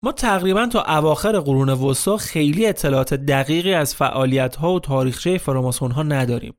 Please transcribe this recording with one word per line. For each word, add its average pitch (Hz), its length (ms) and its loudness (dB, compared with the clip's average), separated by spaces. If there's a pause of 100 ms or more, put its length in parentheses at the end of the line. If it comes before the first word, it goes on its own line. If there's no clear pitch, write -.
ما 247 80 -2
تقریباً 196 540 0
تا 233 160 0
اواخر 156 580 2
قرون 135 280 2
وسطی 135 500 0
خیلی 160 480 0
اطلاعات 139 480 0
دقیقی 143 600 0
از 151 200 0
فعالیت‌ها 135 800 0
و 180 60 0
تاریخچهٔ 135 580 -2
فراماسون‌ها 131 640 -2
نداریم 131 560 -2